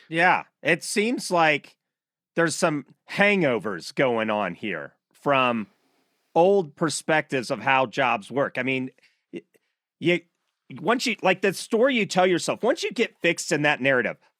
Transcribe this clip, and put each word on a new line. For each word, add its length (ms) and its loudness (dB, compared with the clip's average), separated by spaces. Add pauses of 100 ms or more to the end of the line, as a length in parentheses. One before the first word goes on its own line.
Yeah, 360 2 (180)
it 200 0
seems 480 -4
like 460 0 (600)
there's 200 0
some 280 -2 (260)
hangovers 840 0
going 360 0
on 240 -2
here 400 -10 (180)
from 540 0 (680)
old 420 2
perspectives 760 -2
of 100 -4
how 260 2
jobs 440 -2
work. 280 -4
I 40 -4
mean, 280 -4 (420)
y-, 100 -12 (560)
you, 220 0 (600)
once 260 0
you, 160 -2
like, 200 2
the 100 2
story 440 0
you 100 0
tell 200 2
yourself, 360 0
once 200 0
you 100 -6
get 260 -4
fixed 340 -2
in 100 0
that 180 2
narrative, 360 2 (240)